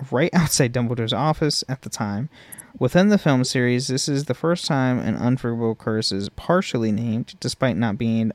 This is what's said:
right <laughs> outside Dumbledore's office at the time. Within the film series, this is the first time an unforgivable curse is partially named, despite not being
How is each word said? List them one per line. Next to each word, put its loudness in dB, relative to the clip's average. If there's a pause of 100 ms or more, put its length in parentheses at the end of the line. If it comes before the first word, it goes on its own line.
right 2
<laughs> -
outside 2
Dumbledore's -2
office 0
at -6
the -12
time. -4 (500)
Within 4
the 6
film 2
series, 0
this -2
is 0
the -4
first -2
time 2
an -2
unforgivable -2
curse -2
is -4
partially 0
named, -2
despite -2
not 0
being 0